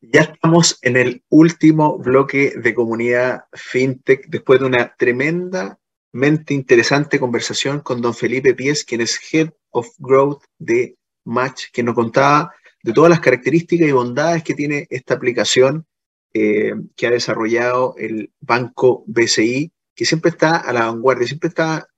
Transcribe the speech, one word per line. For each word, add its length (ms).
Ya 120
estamos 600
en 120
el 320
último 680
bloque 580
de 180
Comunidad 760
FinTech, 760
después 320
de 40
una 300
tremendamente 1600
interesante 680
conversación 640
con 200
don 120
Felipe 400
Pies, 320
quien 160
es 180
Head 180
of 260
Growth 460
de 380
Match, 480
que 100
nos 100
contaba 600
de 120
todas 160
las 100
características 720
y 20
bondades 520
que 100
tiene 360
esta 260
aplicación, 680
eh, 400
que 120
ha 40
desarrollado 840
el 420
Banco 680
B 200
C 160
I, 300
que 120
siempre 260
está 240
a 160
la 140
vanguardia, 420
siempre 220
está 480